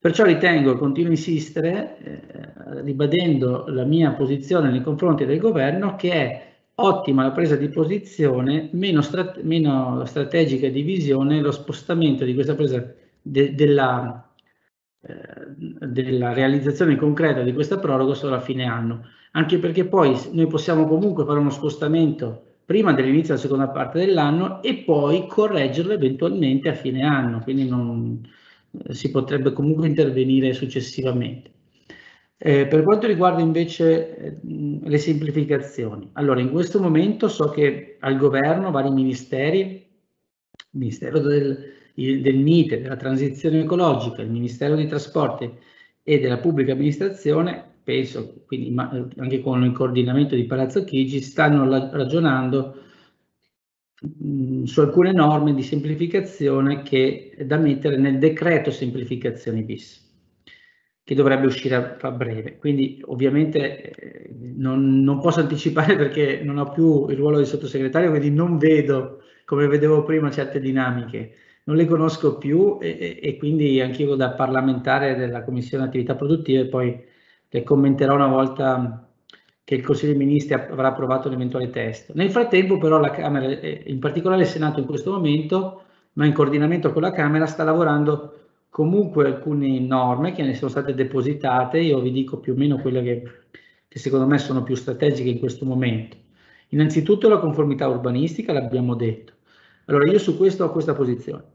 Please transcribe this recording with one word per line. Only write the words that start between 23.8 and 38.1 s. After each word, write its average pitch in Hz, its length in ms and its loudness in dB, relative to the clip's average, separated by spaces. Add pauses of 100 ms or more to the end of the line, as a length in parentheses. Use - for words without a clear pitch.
dell'anno 175 640 0
e 240 140 -2
poi 156 500 0
correggerlo 170 680 0
eventualmente 151 800 0
a - 40 -2
fine 131 280 -4
anno, 127 380 0
quindi 131 280 -2
non, 117 540 -4 (480)
eh, - 240 -12
si 135 160 -6
potrebbe 131 420 -2
comunque 156 360 0
intervenire 131 640 2
successivamente. 123 1000 -6 (920)
Eh, 139 240 4
per 156 180 4
quanto 214 220 4
riguarda 175 360 2
invece, 165 760 2
eh, 151 260 -12
le 147 560 -4
semplificazioni, 143 1160 -2
allora 135 260 2
in 127 100 0
questo 175 300 0
momento 190 480 2
so 147 220 -2
che - 500 -2
al 135 160 0